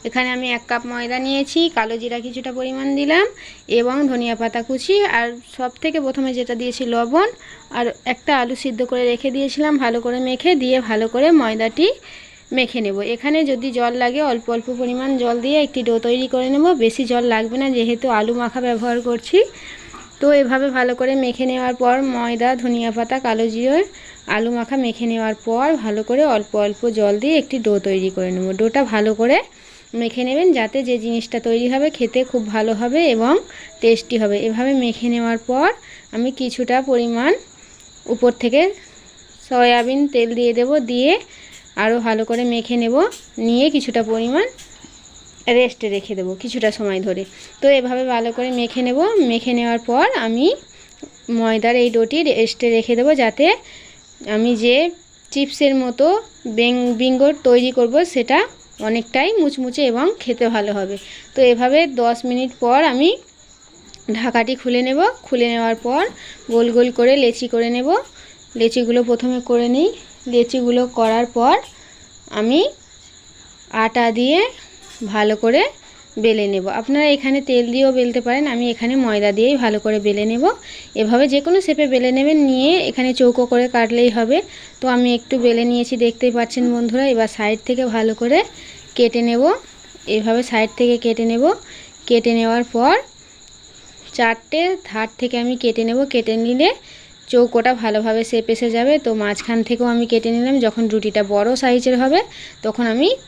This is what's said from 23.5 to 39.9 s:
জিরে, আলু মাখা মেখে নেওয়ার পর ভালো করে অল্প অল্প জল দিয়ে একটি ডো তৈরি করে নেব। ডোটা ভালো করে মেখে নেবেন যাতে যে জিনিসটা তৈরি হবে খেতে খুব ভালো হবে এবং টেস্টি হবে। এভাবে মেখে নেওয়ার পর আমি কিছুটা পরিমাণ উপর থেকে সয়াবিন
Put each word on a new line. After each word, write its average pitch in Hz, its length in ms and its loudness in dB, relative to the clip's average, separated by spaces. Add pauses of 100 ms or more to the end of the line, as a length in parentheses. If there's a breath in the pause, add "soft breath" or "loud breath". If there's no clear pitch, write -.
জিরে, 262 260 2 (540 loud breath)
আলু 226 220 -2
মাখা 233 280 -4
মেখে 233 280 -4
নেওয়ার 220 320 -2
পর 233 220 0 (180)
ভালো 214 240 -2
করে 254 140 2 (120)
অল্প 208 180 -4 (120)
অল্প 208 160 -4 (180)
জল 202 240 2
দিয়ে 302 200 2
একটি 269 140 -6 (100)
ডো 208 80 2 (120)
তৈরি 190 240 0
করে 185 240 -4
নেব। 185 120 -4 (140)
ডোটা 226 200 2 (120)
ভালো 214 220 0
করে 233 220 2 (640 loud breath)
মেখে 233 240 -4
নেবেন 294 280 0
যাতে 233 300 0
যে 247 160 0
জিনিসটা 233 420 -4
তৈরি 233 320 0
হবে 285 180 0
খেতে 254 340 -2
খুব 254 180 -2 (120)
ভালো 220 260 0
হবে 240 200 0 (140)
এবং 226 180 2 (460 loud breath)
টেস্টি 226 400 2
হবে। 202 180 0 (100)
এভাবে 240 260 0 (100)
মেখে 240 320 -2
নেওয়ার 233 240 -2 (100)
পর 277 200 2 (440 loud breath)
আমি 233 160 -2 (120)
কিছুটা 247 360 -2 (140)
পরিমাণ 240 420 0 (760 loud breath)
উপর 240 240 2 (120)
থেকে 247 180 2 (840 loud breath)
সয়াবিন 247 540 2 (120)